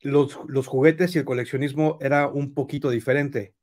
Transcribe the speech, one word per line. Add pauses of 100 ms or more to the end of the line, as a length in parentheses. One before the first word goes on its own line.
los, (100)
los
juguetes
y
el
coleccionismo
era
un
poquito
diferente.